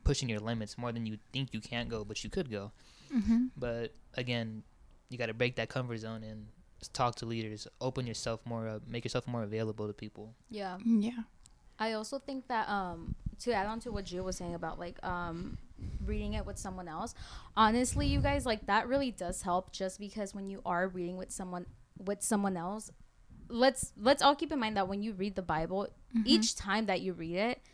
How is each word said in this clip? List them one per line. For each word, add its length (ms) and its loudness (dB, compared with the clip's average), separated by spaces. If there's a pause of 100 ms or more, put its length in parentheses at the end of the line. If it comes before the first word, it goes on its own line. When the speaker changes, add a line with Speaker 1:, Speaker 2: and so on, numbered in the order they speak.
Speaker 1:
pushing 260 2
your 100 0
limits 380 -4
more 120 -2
than 140 -4
you 140 -4 (160)
think 180 -4
you 80 -6
can 280 -4
go, 140 -4
but 220 -6
you 60 -6
could 200 -2
go. 220 -4 (420)
Speaker 2:
Mm-hmm. 340 4 (100)
Speaker 1:
But 340 -2 (220)
again, 480 -2 (480)
you 80 -8
gotta 160 -2
break 220 2
that 120 0
comfort 300 -4
zone 240 -8
and 240 -12 (340)
s-, 80 -14
talk 280 0
to 100 -6
leaders, 400 -4 (140)
open 260 -2
yourself 400 -4
more 220 -4
up, 200 -6
make 160 -4
yourself 220 0
more 160 -2
available 460 0
to 40 -4
people. 420 -10 (140)
Speaker 3:
Yeah. 380 -6
Speaker 2:
Yeah. 380 4 (560)
Speaker 3:
I 120 2
also 280 -2
think 260 -8
that, 220 2
um, 480 -2 (240)
to 120 2
add 140 4
on 140 -2
to 100 -8
what 140 -2
Gio 180 -4
was 140 -2
saying 180 -4
about, 240 -4
like, 260 -8
um, 540 -4 (480)
reading 280 -2
it 120 -2
with 120 -8
someone 280 -8
else, 260 -6 (440)
honestly, 500 6
you 140 6
guys, 260 4
like, 200 0
that 200 6
really 240 2
does 320 -4
help, 300 0
just 260 -4
because 340 -6
when 160 -6
you 160 -8
are 220 2
reading 300 -4
with 160 -8
someone, 340 -6 (320)
with 240 -2
someone 340 4
else, 340 -4 (580)
let's, 480 4
let's 260 6
all 140 8
keep 160 -4
in 80 0
mind 160 0
that 100 4
when 160 -2
you 100 -2
read 220 -2
the 80 -2
Bible, 460 0 (260)
Speaker 2:
Mm-hmm. 120 4
Speaker 3:
each 280 8
time 320 0
that 140 2
you 140 -2
read 220 -4
it, 240 0 (140)